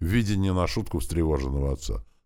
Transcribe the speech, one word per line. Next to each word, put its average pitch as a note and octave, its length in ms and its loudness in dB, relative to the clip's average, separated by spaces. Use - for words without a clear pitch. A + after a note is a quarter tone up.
видя G2+ 360 2
не G2 160 2
на F2+ 140 2
шутку G2 320 -2
встревоженного C#2 760 0
отца. - 320 -6